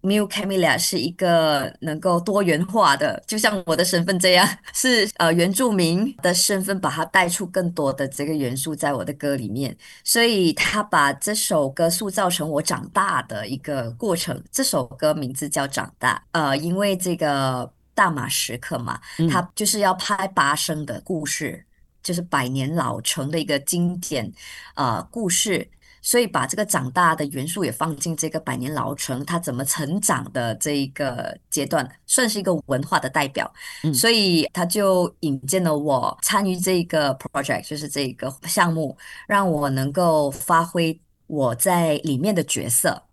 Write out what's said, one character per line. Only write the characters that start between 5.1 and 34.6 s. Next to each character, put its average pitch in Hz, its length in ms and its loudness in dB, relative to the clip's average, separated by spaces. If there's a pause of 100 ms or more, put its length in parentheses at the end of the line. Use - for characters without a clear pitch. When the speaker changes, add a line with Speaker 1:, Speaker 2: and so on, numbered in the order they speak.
Speaker 1:
呃， 165 160 4
原 175 200 4
住 233 180 2
民 190 520 2
的 180 100 4
身 190 300 2
份， 196 180 -2
把 175 80 0
它 156 160 -2
带 180 240 4
出 175 180 -2
更 175 260 0
多 143 200 0
的 135 160 -2
这 139 160 -6
个 151 80 -2
元 135 240 -2
素 151 180 -4
在 147 180 -2
我 113 120 -2
的 147 80 -6
歌 143 240 -2
里 110 120 -6
面。 120 280 -4 (260)
所 - 200 2
以 202 300 4
他 - 300 0
把 147 300 2
这 208 220 -4
首 156 340 0
歌 165 220 2
塑 196 200 -4
造 190 200 0
成 160 180 -2
我 151 140 -2
长 - 260 -4
大 185 340 0
的 107 240 -8
一 127 120 -6
个 135 320 -4
过 170 260 -2
程。 - 340 -4
这 269 140 -2
首 139 220 0
歌 151 260 0
名 139 220 -4
字 143 140 -6
叫 139 180 -2
《长 - 320 -6
大》， 120 240 0 (100)
呃， 143 240 2
因 170 200 -2
为 196 200 0
这 185 200 -2
个 135 540 0 (240)
大 202 160 6
马 131 180 -4
时 - 300 -4
刻 - 200 -6
嘛， - 220 -6 (180)
Speaker 2:
嗯。 165 100 4
Speaker 1:
他 180 260 0
就 208 120 0
是 214 140 0
要 196 140 4
拍 190 340 -2
八 147 260 2
生 151 320 -4
的 107 140 -8
故 156 260 -4
事， 131 380 -6 (380)
就 180 120 -4
是 175 80 -2
百 143 240 0
年 131 280 -2
老 131 260 -2
城 131 300 -4
的 165 100 -2
一 151 40 -4
个 147 140 0
经 175 400 0
典， 127 340 -6 (440)
呃， 131 340 0
故 226 180 -4
事。 180 400 0 (320)
所 - 180 2
以 240 80 4
把 135 200 -2
这 - 100 -4
个 214 80 0
长 135 280 -2
大 165 220 4
的 160 120 -2
元 143 200 -4
素 170 180 -2
也 113 80 -2
放 156 240 -4
进 160 200 -4
这 165 140 -2
个 - 80 -4
百 123 180 -4
年 127 160 -6
老 139 220 -4
城， 131 320 -6
他 170 120 -2
怎 165 160 -4
么 131 100 -4
成 156 360 -2
长 143 320 -2
的 117 220 -2
这 147 160 -4
一 143 160 0
个 135 500 -6 (140)
阶 143 160 0
段， 139 200 0 (200)
算 254 200 2
是 214 120 -2
一 196 40 -4
个 185 120 2 (120)
文 131 180 0
化 156 160 0
的 127 100 -6
代 143 180 2
表。 - 240 -6 (300)
Speaker 2:
嗯。 156 100 0
Speaker 1:
所 135 160 2
以 196 440 4
他 180 120 -2